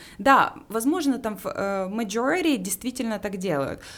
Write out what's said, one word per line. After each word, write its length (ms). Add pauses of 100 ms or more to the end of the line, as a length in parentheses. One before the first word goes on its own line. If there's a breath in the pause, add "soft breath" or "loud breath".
(200 loud breath)
Да, 340 (160)
возможно, 500
там 160
в, 120
э, 420
majority 680
действительно 640
так 180
делают, 440 (160 loud breath)